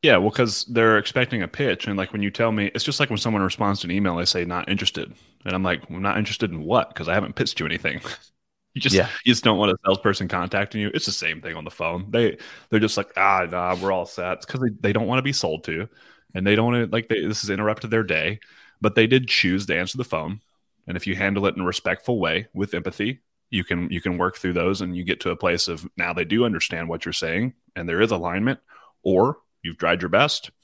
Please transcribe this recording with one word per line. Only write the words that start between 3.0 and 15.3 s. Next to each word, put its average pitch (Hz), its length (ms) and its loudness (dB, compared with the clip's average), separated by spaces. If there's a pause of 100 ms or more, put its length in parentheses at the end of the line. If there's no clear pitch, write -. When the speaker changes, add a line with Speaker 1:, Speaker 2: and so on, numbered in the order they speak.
Speaker 1:
when 107 80 -2
someone 107 240 0
responds 98 400 0
to 87 60 -6
an 85 40 -4
email, 92 260 0
they 87 80 -2
say, 87 200 0
"Not 87 220 -4
interested." - 460 -2 (320)
And 92 80 -4
I'm 95 100 -2
like, 87 260 -2
"Well, 82 100 -10
not 101 180 -2
interested 104 340 -2
in 78 120 -8
what? 98 300 0
'Cause 78 140 -8
I 85 60 0
haven't 98 220 -2
pitched - 240 -4
you 80 60 -4
anything." 76 400 -4
<laughs> - 60 -10 (640)
You 143 60 -4
just, 98 140 2
Speaker 2:
Yeah. 90 120 6 (160)
Speaker 1:
you 123 80 6
just 117 120 2
don't 107 160 4
want 101 120 4
a 92 140 2
salesperson 95 420 0
contacting 98 540 -2
you. 104 140 -2
It's 160 100 -2
the 101 60 -2
same 80 300 -4
thing 82 140 -8
on 78 80 -10
the 80 60 -12
phone. 87 400 -6
They, 117 300 2 (300)
they're 110 100 4
just 107 180 2
like, 101 180 -4
"Ah, 95 320 4
nah, 90 280 -2
we're 95 160 -2
all 90 160 -2
set." 90 300 -6
It's - 100 -16
'cause 131 140 -6
they, 117 180 0
they 101 120 0
don't 107 140 0
wanna 127 160 0
be 139 100 -4